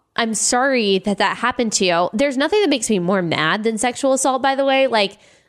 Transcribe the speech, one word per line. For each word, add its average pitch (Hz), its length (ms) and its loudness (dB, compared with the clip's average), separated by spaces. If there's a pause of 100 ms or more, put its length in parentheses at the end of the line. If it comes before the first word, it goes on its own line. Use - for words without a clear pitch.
(160)
I'm 226 180 -2
sorry 247 680 0
that 196 200 -2
that 190 180 0
happened 240 360 -2
to 196 120 0
you. 175 280 2
There's 269 220 0
nothing 320 260 0
that 392 80 2
makes 247 200 -2
me 214 80 2
more 185 240 0
mad 165 420 -2
than 226 140 -2
sexual 254 360 0
assault, 262 280 0
by 269 140 0
the 277 100 0
way. 269 220 2
Like, 214 320 0 (300)